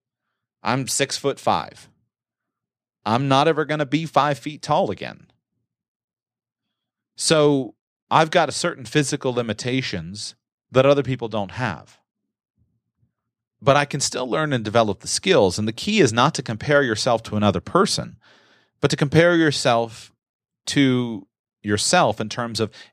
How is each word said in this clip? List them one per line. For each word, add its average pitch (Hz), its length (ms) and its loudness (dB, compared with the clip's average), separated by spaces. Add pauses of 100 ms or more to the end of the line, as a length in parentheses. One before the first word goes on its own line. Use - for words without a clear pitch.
(600)
I'm 123 280 -2
six-foot-five. 127 1000 -4 (1160)
I'm 127 240 0
not 135 180 4
ever 156 160 0
gonna 151 220 -4
be 147 200 -2
five 143 320 0
feet - 240 -14
tall 151 300 -2
again. 65 400 -14 (1800)
So 147 600 2 (360)
I've 160 180 4
got 160 200 2
a - 20 -8
certain 160 320 -6
physical 135 500 -2
limitations 110 1000 -6 (340)
that 127 160 4
other 143 160 4
people 123 280 -6
don't 104 220 -6
have. 95 460 -8 (1600)
But 135 160 4
I 143 80 2
can 139 160 -6
still - 280 -6
learn 156 220 -2
and 120 120 -2
develop 107 360 2
the - 80 -16
skills, 110 500 2
and 104 80 -2
the 113 80 -4
key 214 280 0
is 120 100 4
not 123 240 2
to 135 80 -8
compare 139 400 0
yourself 117 400 0
to 107 140 -6
another 101 240 2
person, - 560 -2 (640)
but 143 100 2
to 135 60 -4
compare 160 400 4
yourself 120 760 0 (540)
to 123 580 0 (380)
yourself 104 560 2
in 113 80 -6
terms 117 320 -8
of, 110 100 -2 (240)